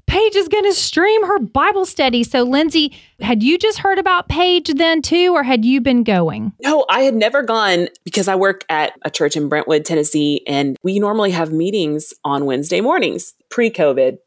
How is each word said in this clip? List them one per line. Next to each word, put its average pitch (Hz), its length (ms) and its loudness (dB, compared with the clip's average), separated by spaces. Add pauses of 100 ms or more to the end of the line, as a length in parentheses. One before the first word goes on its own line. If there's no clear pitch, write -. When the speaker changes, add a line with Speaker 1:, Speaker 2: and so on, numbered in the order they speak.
Speaker 1:
Paige 415 280 2
is 381 120 2
gonna 403 260 2
stream 427 500 0
her 381 140 0
Bible 349 480 0
study." 247 380 0
So 247 180 -2
Lindsay, 294 500 0 (300)
had 214 220 0
you 320 160 2
just 427 180 0
heard 392 220 0
about 359 280 0
Paige 359 460 0
then 320 300 2
too, 359 320 2
or 285 80 2
had 247 200 0
you 254 180 2
been 240 220 2
going? 175 480 0 (120)
Speaker 2:
No, 294 260 2
I 220 120 2
had 269 120 2
never 226 300 0
gone 202 460 0 (140)
because 185 240 -2
I 190 60 2
work 190 360 0
at 156 240 0 (100)
a 156 80 -6
church 156 260 -2
in 147 120 -2
Brentwood, 151 360 0
Tennessee, 151 600 0
and 139 340 -2
we 190 160 -2
normally 208 320 0
have 165 240 -2
meetings 160 580 -2 (140)
on 139 200 -2
Wednesday 147 360 -2
mornings 240 540 -2 (160)
pre-covid. 147 760 0